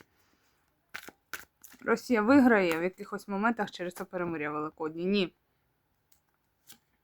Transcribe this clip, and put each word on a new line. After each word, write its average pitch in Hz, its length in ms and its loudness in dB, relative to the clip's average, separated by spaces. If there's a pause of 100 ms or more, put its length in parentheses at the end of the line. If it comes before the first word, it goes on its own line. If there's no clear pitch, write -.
(1800)
Росія 226 400 0
виграє 214 580 6
в 170 40 -4
якихось 202 440 -8
моментах 208 440 -2
через 175 220 -10
це 196 120 -10
перемир'я 165 460 -6
Великоднє. 156 520 -8
Ні. 190 300 0 (1700)